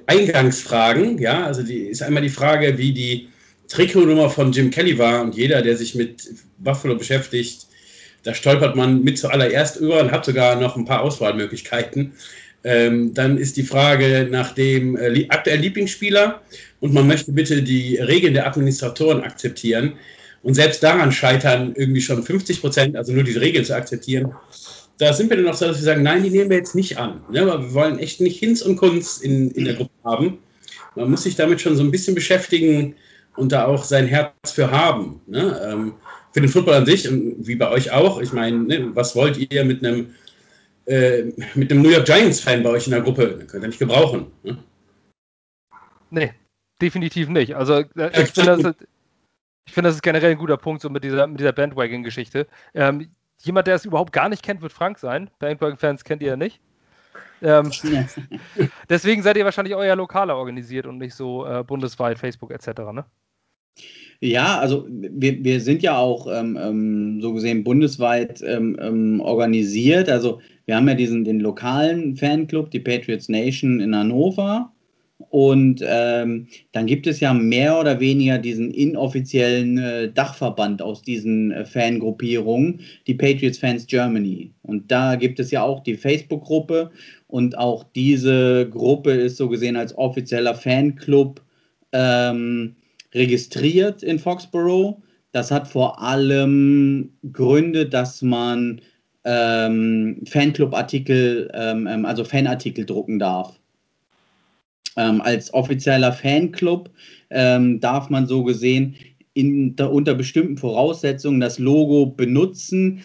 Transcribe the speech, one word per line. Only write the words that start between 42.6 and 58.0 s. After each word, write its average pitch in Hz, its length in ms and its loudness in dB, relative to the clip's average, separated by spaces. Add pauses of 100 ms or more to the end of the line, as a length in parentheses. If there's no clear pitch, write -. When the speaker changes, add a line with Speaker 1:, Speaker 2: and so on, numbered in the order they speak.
Speaker 1:
bei 120 80 2
euch 120 160 0
in 131 60 -2
der 120 100 0
Gruppe? 127 360 0
Den - 80 -18
könnt 98 180 -12
ihr 113 40 -6
nicht 113 100 -10
gebrauchen, 123 480 2 (160)
ne? 120 160 -10 (1500)
Speaker 2:
Nee, 160 200 -2 (500)
definitiv 170 480 -2
nicht. 147 260 0
Also, 139 200 0
äh, 143 100 2 (120)
Speaker 1:
Ja, 160 120 -4
Speaker 2:
ich 170 40 -8
finde, 160 160 2
Speaker 1:
stimmt. 185 200 2
Speaker 2:
das 175 120 4
ist, - 260 -4 (800)
ich - 60 -20
finde, 175 160 0
das 160 80 0
ist 147 60 -14
generell 160 300 2
ein 156 60 -2
guter 151 200 -2
Punkt, 156 240 -8
so 151 80 -8
mit 139 140 -8
dieser, 139 220 0
mit 147 140 -12
dieser 143 120 0
Bandwagon-Geschichte. 127 920 -6 (280)
Ähm, 147 340 -2 (340)
jemand, 180 240 0
der 185 100 2
es - 80 -6
überhaupt 156 280 -2
gar 147 160 0
nicht 208 140 -8
kennt, 196 180 -8
wird 160 120 -14
Frank 196 260 -6
sein. 143 400 -8
Bandwagon-Fans 147 640 -4
kennt 151 180 -8
ihr 143 60 -4
ja 131 80 -2
nicht. 170 240 -8 (800)
Ähm, 151 280 4 (200)
Speaker 3:
Ja. 135 160 0 (420)